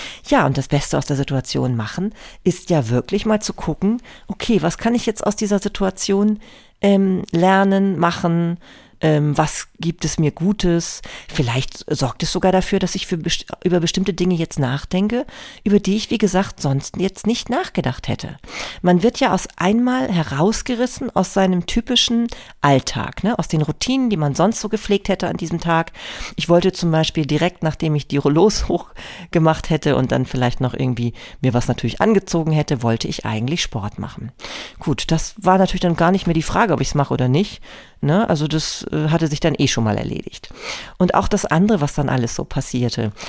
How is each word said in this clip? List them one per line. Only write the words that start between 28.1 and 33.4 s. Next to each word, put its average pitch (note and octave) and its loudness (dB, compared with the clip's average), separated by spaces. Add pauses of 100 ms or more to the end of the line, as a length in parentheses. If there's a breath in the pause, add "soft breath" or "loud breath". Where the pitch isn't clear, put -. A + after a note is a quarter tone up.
Rollos D#3+ 4
<laughs> - -2
hochgemacht - 0
hätte D3 2
und C3 2
dann B2+ 2
vielleicht B2+ 0
noch B2 0
irgendwie A#2+ -2 (280 loud breath)
mir C3 2
was A#2+ 2
natürlich - -2
angezogen F3 2
hätte, C#3+ 0
wollte A2+ 0
ich - -8
eigentlich A#2+ -2